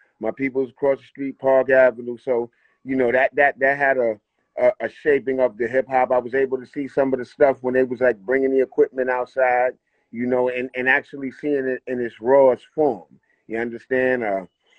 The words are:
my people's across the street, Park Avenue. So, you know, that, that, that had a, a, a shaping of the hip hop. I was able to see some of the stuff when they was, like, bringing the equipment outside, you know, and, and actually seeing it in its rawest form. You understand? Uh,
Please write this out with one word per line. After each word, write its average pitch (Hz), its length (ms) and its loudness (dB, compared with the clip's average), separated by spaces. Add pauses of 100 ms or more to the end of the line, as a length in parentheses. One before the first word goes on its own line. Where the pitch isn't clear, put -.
(200)
my 110 120 -6
people's 131 380 -4
across 139 280 -2
the 127 80 -20
street, 139 320 -12
Park 131 320 2
Avenue. 120 480 2
So, 120 320 -4 (340)
you 131 120 -4
know, 120 160 2
that, 131 240 2
that, 139 240 2
that 139 180 0
had 135 180 2
a, 117 220 -2 (400)
a, 123 220 4
a 117 80 -4
shaping 135 500 -2
of 123 180 0
the 117 120 -2
hip 131 200 -2
hop. 127 220 2
I 127 80 2
was 120 160 -6
able 135 240 0
to 120 80 -12
see 139 220 -10
some 135 240 0
of 127 80 -2
the 123 40 -8
stuff 135 360 2
when 127 140 -4
they 131 100 4
was, 123 160 -6
like, 123 180 2
bringing 131 320 -2
the 135 100 2
equipment 127 480 0
outside, 123 680 0 (360)
you 117 160 -6
know, 127 220 0
and, 127 260 -6
and 127 140 -4
actually 135 420 -2
seeing 143 380 -4
it 127 180 -4
in 127 140 -6
its 117 200 -8
rawest 127 540 4
form. 120 320 -2 (400)
You 110 120 -8
understand? 123 680 -2
Uh, 95 220 -4 (320)